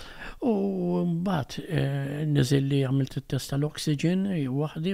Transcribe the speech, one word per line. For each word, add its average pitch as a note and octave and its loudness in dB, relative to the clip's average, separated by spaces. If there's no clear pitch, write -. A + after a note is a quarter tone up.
U F#3+ 2
mbagħad, E3+ -2
eh, C#3+ 0
niżil C#3 4
li C#3 4
għamilt C3+ 0
it-test - -4
tal-oxygen, D3+ 0
i E3 0
waħdi D3+ -2